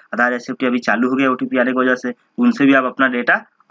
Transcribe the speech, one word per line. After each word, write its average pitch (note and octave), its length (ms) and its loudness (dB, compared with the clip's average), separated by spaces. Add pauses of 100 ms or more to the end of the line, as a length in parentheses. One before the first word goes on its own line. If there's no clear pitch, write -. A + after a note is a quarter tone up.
(140)
आधार B2 200 0
एसएफ़टी B2 320 -6
अभी B2 160 0
चालू A#2 280 0
हो C3 60 -2
गया C3+ 160 2
ओटीपी B2+ 260 -4
आने B2+ 140 2
की B2+ 80 -2
वजह B2+ 180 2
से, B2 160 -8 (240)
उनसे B2 280 2
भी C#3 80 6
आप C3+ 120 2
अपना C3 240 0
डेटा B2 340 -2 (280)